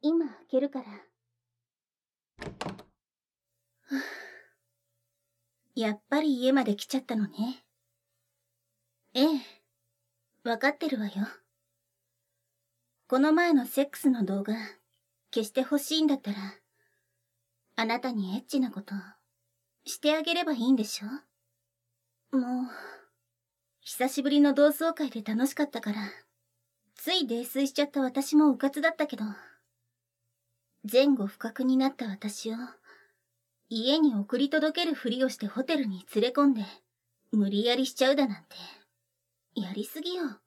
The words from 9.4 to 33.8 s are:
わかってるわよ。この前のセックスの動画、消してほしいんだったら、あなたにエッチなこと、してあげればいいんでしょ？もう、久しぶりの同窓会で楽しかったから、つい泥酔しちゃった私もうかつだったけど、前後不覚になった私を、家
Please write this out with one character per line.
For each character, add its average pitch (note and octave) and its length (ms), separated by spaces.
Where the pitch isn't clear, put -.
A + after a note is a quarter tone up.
わ A#3 160
か C4 80
っ D4 100
て E4 100
る C4+ 120
わ G#3 80
よ。 G3+ 200
こ B3+ 100
の D4+ 160
前 E4+ 200
の B3+ 120
セ - 160
ッ C#4+ 60
ク - 100
ス C4+ 140
の A#3 140
動 G3 180
画、 G#3+ 100
消 A3+ 100
し G#3 60
て C4 140
ほ C#4+ 160
し D#4 180
い D#4 60
ん D4+ 40
だ C#4 100
っ - 40
た G3+ 120
ら、 G#3 40
あ A3+ 80
な A#3 140
た B3+ 120
に G3 240
エ C4 60
ッ - 40
チ C#4+ 140
な B3+ 100
こ G3 140
と、 - 100
し - 120
て D4+ 180
あ D#4+ 60
げ E4+ 140
れ F4 80
ば D#4 100
い A#3 60
い A#3+ 120
ん C4+ 40
で A3 80
し - 200
ょ？ G#3 40
も B3 260
う、 - 20
久 - 280
し C4+ 140
ぶ C4+ 80
り D4 120
の C#4+ 120
同 C#4+ 160
窓 E4 240
会 D#4 160
で A3 140
楽 A3 240
し - 80
か D4+ 80
っ C#4+ 60
た A#3 120
か G#3 120
ら、 G#3 180
つ - 180
い F4+ 140
泥 A#3 180
酔 C4+ 220
し C4+ 80
ち D4 80
ゃ D4 40
っ C#4+ 40
た C#4 120
私 C4+ 340
も D4+ 160
う B3 60
か C4+ 120
つ C#4+ 120
だ E4 80
っ E4 60
た D4+ 120
け B3 80
ど、 G#3 80
前 C4 160
後 B3+ 180
不 - 140
覚 A3+ 240
に C4 120
な C4 120
っ C4+ 80
た A#3 120
私 G#3 460
を、 A#3 40
家 B3 300